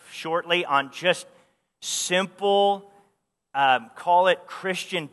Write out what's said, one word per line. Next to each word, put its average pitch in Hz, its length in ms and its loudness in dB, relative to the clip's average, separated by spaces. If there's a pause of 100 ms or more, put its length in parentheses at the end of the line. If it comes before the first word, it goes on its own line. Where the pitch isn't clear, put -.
(100)
shortly 170 540 -2
on 139 280 0
just 170 340 -2 (560)
simple, 196 1080 0 (640)
um, 131 420 2
call 180 340 2
it - 180 0
Christian 180 680 -8